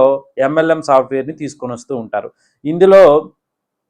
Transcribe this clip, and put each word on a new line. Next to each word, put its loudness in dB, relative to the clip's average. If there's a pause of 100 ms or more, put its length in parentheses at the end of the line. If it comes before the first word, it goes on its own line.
(380)
ఎంఎల్ఎం -2
సాఫ్ట్‌వేర్‌ని -2
తీసుకొని -12
వస్తూ -12
ఉంటారు. -10 (340)
ఇందులో 4 (880)